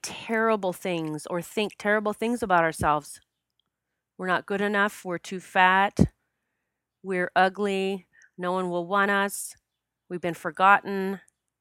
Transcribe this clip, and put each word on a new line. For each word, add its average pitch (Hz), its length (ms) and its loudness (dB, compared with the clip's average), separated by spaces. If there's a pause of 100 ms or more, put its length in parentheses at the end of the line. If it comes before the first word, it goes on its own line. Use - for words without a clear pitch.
terrible 220 720 -2
things 160 560 -6
or 175 100 -2
think - 380 -4
terrible 208 340 0
things 233 300 -4
about 180 200 4
ourselves. 156 600 -2 (960)
We're 185 80 -8
not 175 180 0
good 202 160 -2
enough. 208 420 0
We're 180 140 -6
too 185 240 -10
fat. 190 580 4 (1040)
We're 185 320 -2
ugly. 190 720 0 (320)
No 180 140 -4
one 185 180 -2
will 175 160 -4
want 196 240 2
us. 196 440 -2 (540)
We've 180 120 -8
been 175 120 -4
forgotten. 190 880 0 (400)